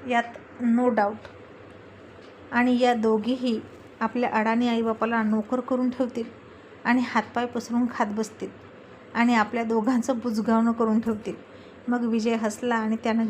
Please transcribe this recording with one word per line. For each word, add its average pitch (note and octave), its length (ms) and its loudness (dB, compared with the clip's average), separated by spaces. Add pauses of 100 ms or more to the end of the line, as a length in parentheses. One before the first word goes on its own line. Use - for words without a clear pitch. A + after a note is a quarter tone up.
यात A#3 140 2 (400)
no A#3+ 220 4
doubt. A3 420 0 (1200)
आणि B3 280 2
या B3 140 6
दोघीही A3+ 680 0 (400)
आपल्या A#3+ 320 0
अडाणी A3+ 340 2
आईबापाला A3+ 560 0
नोकर G#3+ 360 0
करून B3+ 300 0
ठेवतील A#3+ 340 -2 (640)
आणि B3 200 4
हातपाय A#3+ 400 -2
पसरून A#3+ 460 -2
खात - 180 0
बसतील G#3 400 -6 (640)
आणि A#3+ 220 4
आपल्या A3+ 280 2
दोघांचं A#3 540 2
बुजगावणं A3+ 540 2
करून A3+ 280 2
ठेवतील." G#3+ 340 -4 (540)
मग A#3+ 160 0
विजय A#3 300 0
हसला A3+ 420 -2
आणि A3 280 0
त्यानं A3+ 260 2